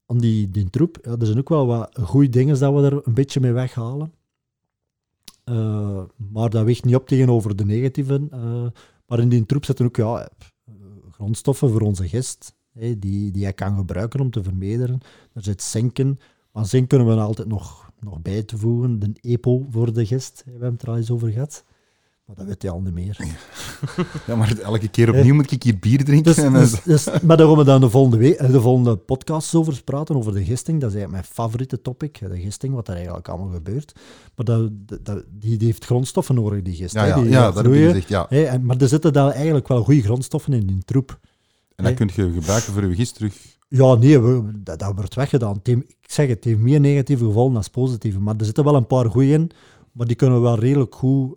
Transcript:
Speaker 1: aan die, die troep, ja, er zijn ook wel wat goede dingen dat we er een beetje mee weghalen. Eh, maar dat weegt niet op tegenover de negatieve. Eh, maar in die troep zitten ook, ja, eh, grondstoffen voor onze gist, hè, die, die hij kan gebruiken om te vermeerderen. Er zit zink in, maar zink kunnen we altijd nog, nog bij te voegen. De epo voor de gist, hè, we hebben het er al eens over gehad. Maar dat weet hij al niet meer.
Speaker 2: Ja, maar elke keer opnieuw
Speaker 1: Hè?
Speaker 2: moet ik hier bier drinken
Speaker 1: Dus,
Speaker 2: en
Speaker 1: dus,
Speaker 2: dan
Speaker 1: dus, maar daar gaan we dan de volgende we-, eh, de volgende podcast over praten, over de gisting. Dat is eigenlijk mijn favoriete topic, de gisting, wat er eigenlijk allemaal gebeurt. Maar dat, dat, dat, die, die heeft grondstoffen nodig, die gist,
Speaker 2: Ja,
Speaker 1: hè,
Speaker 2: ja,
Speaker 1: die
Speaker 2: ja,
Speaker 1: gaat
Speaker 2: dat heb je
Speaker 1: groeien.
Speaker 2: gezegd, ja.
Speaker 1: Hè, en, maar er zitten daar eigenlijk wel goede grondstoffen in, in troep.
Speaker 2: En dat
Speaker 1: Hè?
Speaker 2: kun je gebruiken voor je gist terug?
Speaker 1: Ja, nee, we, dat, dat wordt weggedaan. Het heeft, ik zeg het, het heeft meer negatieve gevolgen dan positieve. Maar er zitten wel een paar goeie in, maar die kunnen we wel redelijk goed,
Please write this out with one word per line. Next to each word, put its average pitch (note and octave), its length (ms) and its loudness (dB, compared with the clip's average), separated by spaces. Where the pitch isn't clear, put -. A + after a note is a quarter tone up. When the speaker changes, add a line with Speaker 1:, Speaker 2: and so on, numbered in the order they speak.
Speaker 1:
aan A#2+ 120 -2
die, A2 320 0
die F#2+ 200 -4
troep, D#3 320 -2
ja, A#2+ 160 -12
er A#2 80 -2
zijn G#2+ 120 0
ook C#3 100 -4
wel D3 180 0
wat A#2 340 -4
goede C3+ 280 2
dingen C3 300 2
dat C#3 160 2
we C#3+ 80 2
er C#3+ 240 0
een B2 80 0
beetje C3+ 260 -2
mee B2 120 2
weghalen. B2+ 600 -6
Eh, G#2+ 580 -4
maar G#2+ 340 -4
dat A2 140 0
weegt A#2 200 0
niet B2 100 4
op C3 140 0
tegenover A#2+ 480 2
de G#2 80 -2
negatieve. C3+ 680 -2
Eh, A#2+ 360 -8
maar A#2+ 120 -4
in A#2+ 100 4
die A#2+ 180 2
troep C#3+ 180 -2
zitten C3 220 -2
ook, A#2+ 100 -4
ja, A2 320 -2
eh, A#2 80 -20
grondstoffen A2+ 600 -2
voor G#2+ 100 2
onze F#2+ 280 -2
gist, - 460 -8
hè, A2+ 260 -8
die, G2+ 320 -4
die G2 120 -6
hij G2 100 -4
kan G2 240 -4
gebruiken G2 440 -4
om C3 100 -2
te A2+ 120 -6
vermeerderen. G#2+ 580 -4
Er A2 80 -14
zit G2+ 200 -6
zink A2+ 360 -4
in, C3+ 200 -2
maar G#2+ 140 -6
zink B2+ 220 2
kunnen B2+ 180 4
we A2+ 160 4
altijd G#2+ 260 -6
nog, - 420 -10
nog G2 220 -14
bij G2 200 -6
te G#2 160 -10
voegen. A#2 400 -2
De G2+ 220 -4
epo B2 500 -2
voor A#2 220 -2
de A2+ 140 -2
gist, B2+ 380 -6
hè, B2+ 80 -20
we A#2+ 60 -20
hebben B2 140 -6
het A#2+ 100 -8
er - 60 -10
al A#2 80 -4
eens A#2 140 -4
over A#2 180 -2
gehad. A#2 360 -6
Maar G2+ 120 -20
dat F#2+ 100 -14
weet G2 160 -12
hij G2 80 -6
al F2 100 -8
niet F#2+ 120 -6
meer. F2+ 260 -8
Speaker 2:
Ja, A#2 100 -4
maar A2 220 0
elke G#2 300 -4
keer A#2 200 2
opnieuw B2+ 160 6
Speaker 1:
Hè? B2+ 80 8
Speaker 2:
moet D3 180 2
ik B2+ 120 -6
hier A#2 160 2
bier C3 260 2
drinken D3+ 300 6
Speaker 1:
Dus, D#3 100 2
Speaker 2:
en C3+ 80 4
Speaker 1:
dus, B2 180 8
Speaker 2:
dan A2+ 140 -4
Speaker 1:
dus, D3+ 360 2
maar E3 160 6
daar D#3+ 100 8
gaan D#3 100 8
we D3+ 80 6
dan C3+ 160 8
de B2+ 100 6
volgende B2 260 4
we-, B2 200 4
eh, C3 140 0
de B2+ 100 6
volgende A#2+ 360 4
podcast - 580 -6
over D#3+ 300 0
praten, D3 320 -4
over A2 160 -2
de G2 120 -2
gisting. C3 360 -4
Dat A#2+ 100 -4
is G2 60 -6
eigenlijk G2+ 140 -8
mijn - 100 -20
favoriete A#2 460 -6
topic, C#3+ 360 -10
de F#2 220 -10
gisting, G#2 340 -8
wat A#2 140 -8
er F#2+ 60 -6
eigenlijk F2 340 -10
allemaal F#2 240 -10
gebeurt. F#2 400 -10
Maar A#2+ 80 -6
dat, A2+ 280 0
dat, G2+ 320 -16
dat, G#2 260 -8
die, G#2+ 260 -4
die G#2+ 100 0
heeft - 180 -2
grondstoffen C3 500 -2
nodig, G#2 280 -2
die F#2 120 -6
gist, F2+ 200 -10
Speaker 2:
Ja, G#2+ 80 0
Speaker 1:
hè, - 60 4
Speaker 2:
ja, - 120 4
Speaker 1:
die A#2 100 2
Speaker 2:
ja, C3 120 6
Speaker 1:
gaat G2 120 2
Speaker 2:
dat G#2 100 0
heb - 0 -
je B2 140 6
Speaker 1:
groeien. D#3 140 6
Speaker 2:
gezegd, F#2+ 160 -2
ja. F#2 200 0
Speaker 1:
Hè, C#3+ 140 2
en, B2+ 220 -2
maar B2 120 0
er C3 120 2
zitten D3+ 240 2
daar C#3 180 4
eigenlijk C#3+ 380 -2
wel B2 160 0
goede C#3 180 4
grondstoffen C3 500 -2
in, A2 160 0
in F#2+ 160 -4
troep. - 340 -4
Speaker 2:
En - 100 -6
dat B2+ 140 0
Speaker 1:
Hè? A#2 80 2
Speaker 2:
kun G2 200 -2
je F2 60 -2
gebruiken F#2+ 400 -2
voor G2+ 140 -2
je F2+ 80 0
gist A#2 200 -4
terug? - 420 -10
Speaker 1:
Ja, C3 260 4
nee, C3 260 6
we, A2 420 0
dat, E2 160 -12
dat G2 160 -6
wordt G2 200 -8
weggedaan. B2 400 -2
Het G2 120 -10
heeft, B2 220 0
ik - 80 -20
zeg D3 160 0
het, B2 100 0
het - 80 -10
heeft A2+ 160 0
meer C3+ 200 4
negatieve C#3 440 2
gevolgen A#2+ 300 2
dan G#2+ 180 -2
positieve. A#2 480 -2
Maar G#2 160 -2
er G#2+ 80 -4
zitten A2 200 0
wel D3 120 4
een A#2+ 100 2
paar B2+ 240 0
goeie C3+ 220 2
in, D#3+ 180 2
maar A#2+ 140 -6
die A#2 100 -2
kunnen B2+ 200 4
we A#2+ 60 2
wel A#2+ 160 2
redelijk C3 360 0
goed, C3+ 420 -2